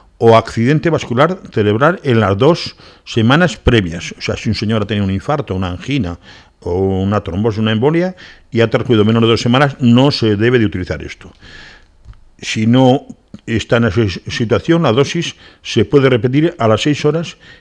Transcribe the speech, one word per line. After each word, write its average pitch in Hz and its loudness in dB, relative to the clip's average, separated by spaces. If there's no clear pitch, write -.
o 113 6
accidente 127 0
vascular 156 -2
cerebral 113 0
en 120 0
las 98 2
dos 143 0
semanas 139 0
previas. 90 -2
O - -20
sea, - -6
si - -8
un 104 0
señor 110 -2
ha 98 -6
tenido 104 -2
un 95 -2
infarto, 98 -4
una 92 -4
angina 92 -6
o 95 -2
una 101 0
trombosis, 104 -4
una 110 0
embolia, 160 -2
y 113 0
ha 113 4
transcurrido 113 2
menos 113 2
de 113 4
dos 113 2
semanas, 135 0
no 127 4
se 110 0
debe 120 2
de 110 2
utilizar 82 -6
esto. - -18
Si - -4
no 127 4
está 113 -2
en 117 2
esa 113 0
situación, 120 0
la 131 2
dosis 139 -2
se - -2
puede 135 2
repetir 131 0
a 117 0
las 110 2
seis 147 -2
horas 156 -4